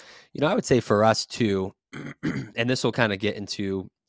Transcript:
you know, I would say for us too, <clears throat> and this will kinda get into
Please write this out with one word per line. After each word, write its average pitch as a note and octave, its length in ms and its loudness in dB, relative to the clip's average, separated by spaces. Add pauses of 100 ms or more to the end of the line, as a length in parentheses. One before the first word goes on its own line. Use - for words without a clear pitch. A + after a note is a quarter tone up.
(340)
you B2+ 80 -6
know, C#3+ 60 4
I F#3+ 80 0
would A#3+ 100 -2
say B2+ 160 4
for G#2 240 4
us A2+ 200 4
too, G2 480 -2 (200)
<clears throat> - 300 -12
and A#2+ 460 -4
this B2+ 140 0
will A#2+ 100 2
kinda G#2+ 240 0
get G#2 180 -2
into F#2+ 540 -6 (200)